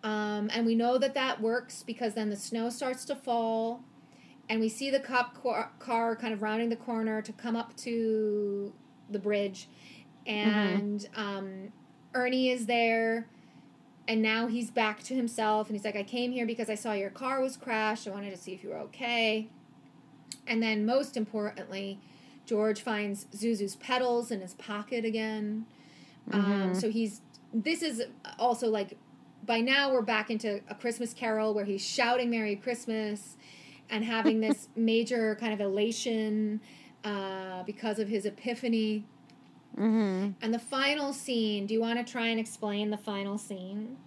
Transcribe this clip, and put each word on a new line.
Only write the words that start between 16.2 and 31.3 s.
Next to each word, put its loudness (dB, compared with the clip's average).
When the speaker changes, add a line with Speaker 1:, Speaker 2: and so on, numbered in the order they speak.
Speaker 1:
here 0
because -2
I 0
saw -2
your 0
car -2
was 0
crashed. 0
I -6
wanted -6
to -10
see -10
if -14
you -10
were -6
okay." 0
And 0
then, 2
most 0
importantly, -6
George 2
finds -2
Zuzu's 0
pedals 2
in -2
his -12
pocket -4
again. -2
Um, 4
Speaker 2:
Mm-hmm. 2
Speaker 1:
so 0
he's, -2
this 0
is -2
also, 4
like, -2
by 2
now 4
we're 4
back 0
into -2
A -8
Christmas -4
Carol, 0